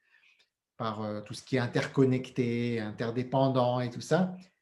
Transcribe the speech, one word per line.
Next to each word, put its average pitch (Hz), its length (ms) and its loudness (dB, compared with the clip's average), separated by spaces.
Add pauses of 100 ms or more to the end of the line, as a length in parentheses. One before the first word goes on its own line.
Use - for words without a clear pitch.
(760)
par, 110 280 -4
euh, 107 180 -4
tout 110 140 -12
ce - 80 -14
qui - 120 -4
est 127 40 4
interconnecté, 120 1200 0
interdépendant 123 1000 0
et 123 100 -2
tout 120 120 -10
ça. 185 340 2 (260)